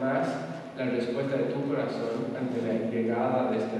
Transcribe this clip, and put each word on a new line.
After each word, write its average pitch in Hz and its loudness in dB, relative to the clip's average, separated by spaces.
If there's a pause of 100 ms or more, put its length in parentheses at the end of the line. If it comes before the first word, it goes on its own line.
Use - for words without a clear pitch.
más 131 2 (500)
la 131 -2
respuesta 127 0
de 120 2
tu 139 0
corazón 117 -2
ante 120 -2
la 113 0
llegada 117 2
de 110 2
este 110 0